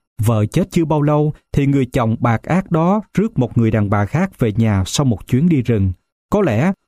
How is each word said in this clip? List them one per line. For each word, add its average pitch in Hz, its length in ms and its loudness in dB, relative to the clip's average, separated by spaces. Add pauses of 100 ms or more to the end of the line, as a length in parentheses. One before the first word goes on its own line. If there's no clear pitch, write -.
(220)
Vợ 107 240 0
chết 170 260 -2
chưa 170 140 0
bao 151 160 0
lâu 147 320 0 (180)
thì 143 140 0
người 139 200 2
chồng 113 340 -2
bạc 117 240 0
ác 190 280 -2
đó 175 300 0 (120)
rước 208 260 -2
một 120 180 -2
người 113 140 2
đàn 104 180 0
bà 104 160 0
khác 185 340 -4
về 113 120 0
nhà 104 340 0
sau - 200 -2
một 113 220 -2
chuyến 139 220 2
đi 127 120 2
rừng. 101 300 0 (380)
Có 202 120 0
lẽ 143 300 0 (160)